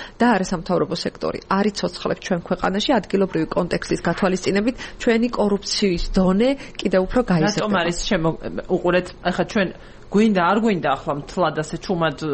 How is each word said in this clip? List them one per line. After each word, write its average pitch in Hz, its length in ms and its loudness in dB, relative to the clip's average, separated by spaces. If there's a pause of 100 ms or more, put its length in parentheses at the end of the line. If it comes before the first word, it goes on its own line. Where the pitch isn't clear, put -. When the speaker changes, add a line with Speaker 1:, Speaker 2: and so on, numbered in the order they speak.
(120)
Speaker 1:
და - 180 2
არასამთავრობო 185 640 0
სექტორი, - 480 -4
არ 196 220 0
იცოცხლებს 175 540 -2
ჩვენ 175 200 -2
ქვეყანაში, 185 520 -2
ადგილობრივი 190 540 0
კონტექსტის 170 540 -2
გათვალისწინებით 190 720 0 (200)
ჩვენი 233 340 2
კორუფციის 202 800 0
დონე 196 420 4 (200)
კიდევ 185 320 0
უფრო 190 180 0
Speaker 2:
რატომ - 100 0
Speaker 1:
გაიზრდება. 190 480 2
Speaker 2:
არის 170 220 0
შემო-, 165 380 0 (280)
უყურეთ, 180 400 2 (120)
ახლა 180 260 -2
ჩვენ 190 240 0 (380)
გვინდა, 202 360 4
არ 185 180 4
გვინდა 202 300 2
ახლა 139 240 -2
მთლად 151 420 -2
ასე 151 220 -4
ჩუმად 165 380 -2 (180)